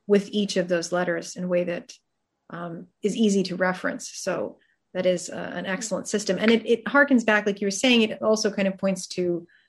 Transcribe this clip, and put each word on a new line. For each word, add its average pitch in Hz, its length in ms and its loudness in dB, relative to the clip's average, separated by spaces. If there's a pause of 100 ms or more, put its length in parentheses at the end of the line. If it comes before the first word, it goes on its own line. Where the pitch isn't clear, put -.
with 202 240 4
each 202 280 0
of 175 100 -2
those 170 240 -2
letters 175 440 -4
in 180 80 -8
a 180 40 -4
way 175 160 2
that, 175 300 -8 (560)
um, 170 380 -12 (140)
is 202 140 -2
easy 202 280 4
to 180 120 -6
reference. 185 560 -2
So - 460 -6 (340)
that 185 140 -2
is, 180 240 0
uh, 175 240 -10
an 175 100 -8
excellent 190 420 -6
system. 196 320 -2
And 214 120 4
it, 226 160 4
it 233 180 0
harkens 277 400 4
back, 208 220 4
like 202 160 -2
you 208 40 -2
were 196 40 0
saying, 240 320 4
it 214 180 -2
also 220 300 2
kind 196 180 0
of 185 80 -4
points 190 320 -4
to 175 380 -2 (220)